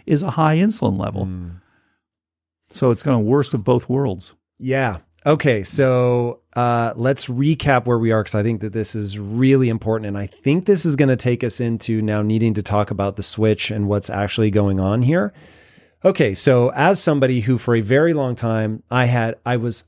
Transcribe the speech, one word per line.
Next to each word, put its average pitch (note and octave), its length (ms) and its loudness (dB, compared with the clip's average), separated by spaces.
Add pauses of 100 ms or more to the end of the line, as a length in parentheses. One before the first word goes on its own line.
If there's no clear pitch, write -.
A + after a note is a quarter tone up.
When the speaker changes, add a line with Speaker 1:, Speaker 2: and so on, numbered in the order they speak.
Speaker 1:
is D#3 160 2
a F#3+ 80 -2
high D#3 260 2
insulin D#3+ 420 0
level. - 280 -6
Speaker 2:
Mm. F2+ 340 -12 (1080)
Speaker 1:
So B2+ 200 0
it's - 120 -4
kind C3 160 2
of G#2+ 60 0
worst C3+ 280 0
of A2+ 100 -4
both B2 260 0
worlds. B2 440 -4 (260)
Speaker 2:
Yeah. C3 380 -2 (280)
Okay. C#3+ 380 2
So, B2 800 0 (140)
uh, A#2+ 400 0
let's B2 320 -2
recap C3 580 2
where A#2+ 140 2
we A2+ 120 2
are, A2 120 2
'cause - 120 -6
I G#2 80 2
think A2 180 -2
that G#2+ 120 -8
this A2 220 -6
is G#2 240 -6
really B2+ 500 2
important. A2 380 -2
And G2+ 100 -6
I G2+ 100 -6
think D#3 380 -2
this F#3+ 200 2
is D#3 100 0
gonna C3+ 200 2
take A#2+ 280 -2
us A#2 160 -4
into A#2 420 -2
now G#2+ 200 0
needing A2 340 2
to G#2 80 -4
talk G#2 280 0
about G2 240 -4
the G2+ 80 -8
switch G#2+ 480 0
and G#2 160 -2
what's G2+ 220 -2
actually G#2 420 -2
going G2 280 2
on G2+ 240 0
here. F3 300 0 (720)
Okay. F3+ 300 2
So B2 420 2
as E3 240 2
somebody C3 420 2
who B2 160 0
for A#2+ 180 0
a A2+ 60 2
very C#3+ 320 2
long C3+ 220 -2
time, A2 540 -2
I B2 160 2
had, A#2 300 0 (100)
I B2 120 0
was A#2 300 -6